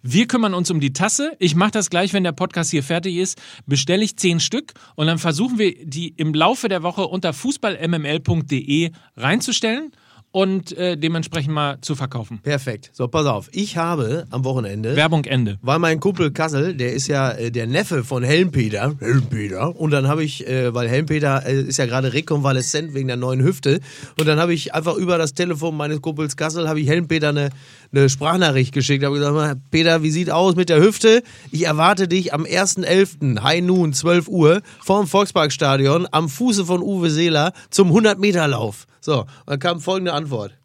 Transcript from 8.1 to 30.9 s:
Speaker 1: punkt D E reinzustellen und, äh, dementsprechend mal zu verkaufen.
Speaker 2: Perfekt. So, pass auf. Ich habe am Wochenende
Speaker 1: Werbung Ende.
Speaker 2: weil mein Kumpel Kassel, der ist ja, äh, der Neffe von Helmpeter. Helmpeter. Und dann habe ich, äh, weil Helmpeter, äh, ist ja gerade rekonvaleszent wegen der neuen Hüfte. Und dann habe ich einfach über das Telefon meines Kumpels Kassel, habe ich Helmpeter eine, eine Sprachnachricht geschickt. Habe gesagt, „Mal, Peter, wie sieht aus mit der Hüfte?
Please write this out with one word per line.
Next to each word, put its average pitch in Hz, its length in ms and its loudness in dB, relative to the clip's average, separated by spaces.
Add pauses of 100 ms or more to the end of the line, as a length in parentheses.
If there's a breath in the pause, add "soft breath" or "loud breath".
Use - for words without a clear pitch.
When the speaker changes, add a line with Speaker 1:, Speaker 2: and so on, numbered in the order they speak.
Speaker 1:
punkt 160 280 -2
D 135 100 0
E 160 320 0 (260 loud breath)
reinzustellen 240 760 -2 (420 soft breath)
und, 190 440 -2
äh, 180 200 -2
dementsprechend 160 560 -4
mal 143 280 -2
zu 156 120 -6
verkaufen. 123 480 -8
Speaker 2:
Perfekt. 135 520 -6
So, 131 160 -4
pass 156 160 0
auf. 107 260 -2
Ich 196 240 -6
habe 165 540 -2
am 131 160 -4
Wochenende 113 500 -4
Speaker 1:
Werbung 156 300 2
Ende. 110 360 -2
Speaker 2:
weil 139 160 0
mein 160 220 2
Kumpel 175 320 0
Kassel, 160 420 -2
der 123 200 -4
ist 139 140 -4
ja, 135 260 0
äh, 117 180 -6
der 117 160 -4
Neffe 151 380 -2
von 123 180 -4
Helmpeter. 135 800 0
Helmpeter. 110 720 0
Und 156 160 -2
dann 135 160 2
habe 156 160 0
ich, 147 240 -8
äh, 127 260 0
weil 120 140 -2
Helmpeter, 143 580 0
äh, 135 180 0
ist 131 160 -4
ja 135 60 2
gerade 131 280 -2
rekonvaleszent 143 800 -2
wegen 135 160 -4
der 120 80 -4
neuen 127 260 0
Hüfte. 165 380 2 (360 loud breath)
Und 156 80 0
dann 151 140 4
habe 175 140 2
ich 151 200 -4
einfach 160 220 -2
über 175 220 0
das 156 160 -2
Telefon 165 420 -2
meines 147 260 -4
Kumpels 151 360 -4
Kassel, 160 320 -2
habe 156 100 -2
ich 147 80 0
Helmpeter 160 400 2
eine, 147 220 0 (420 loud breath)
eine 139 180 6
Sprachnachricht 143 640 2
geschickt. 139 300 0
Habe 139 120 0
gesagt, 143 200 0
„Mal, 151 220 0 (120)
Peter, 165 320 4
wie 156 100 0
sieht 165 200 -2
aus 175 240 4
mit 175 140 0
der 156 100 6
Hüfte? 220 440 6 (280 loud breath)